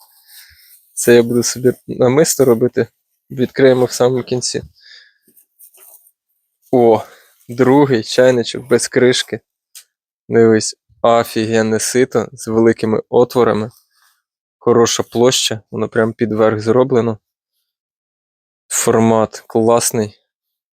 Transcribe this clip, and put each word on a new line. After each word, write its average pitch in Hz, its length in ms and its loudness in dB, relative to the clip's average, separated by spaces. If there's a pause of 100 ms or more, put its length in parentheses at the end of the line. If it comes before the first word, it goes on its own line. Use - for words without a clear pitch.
(920)
Це - 220 0
я 120 80 6
буду 117 200 -2
собі 123 300 -2 (140)
намисто 131 580 0
робити. 120 420 0 (440)
Відкриємо 131 540 0
в 120 80 -4
самому 127 300 0
кінці. - 400 -8 (2000)
О, 117 300 4 (460)
другий 127 540 2
чайничок 127 680 0
без - 200 0
кришки. 127 520 -2 (880)
Дивись, 113 480 2 (260)
офігенне 113 760 0
сито 123 520 -2
з - 160 -16
великими 113 600 0
отворами. 113 640 0 (880)
Хороша 117 440 2
площа, 117 580 -2 (100)
воно 110 180 -6
прям 113 240 -2
під 110 200 -4
верх 110 280 0
зроблено. 117 580 -2 (1500)
Формат 113 760 0
класний. 113 720 -2 (580)